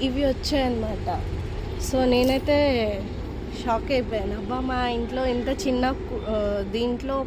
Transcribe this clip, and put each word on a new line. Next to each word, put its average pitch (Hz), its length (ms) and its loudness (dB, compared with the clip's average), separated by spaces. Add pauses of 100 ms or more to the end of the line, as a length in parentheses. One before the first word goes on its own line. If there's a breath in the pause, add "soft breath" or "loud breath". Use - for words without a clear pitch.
ఇవి 262 240 2
వచ్చాయన్నమాట. 247 920 0 (720)
So, 262 180 4
నేనైతే 254 920 4 (640)
షాక్ 226 280 0
అయిపోయాను. 208 460 0
అబ్బా, 220 220 -4
మా 254 280 0
ఇంట్లో 240 380 -2
ఇంత 247 420 0
చిన్న 254 240 2
కు-, 214 360 -6
ఆ, 208 440 0
దీంట్లో 240 560 -2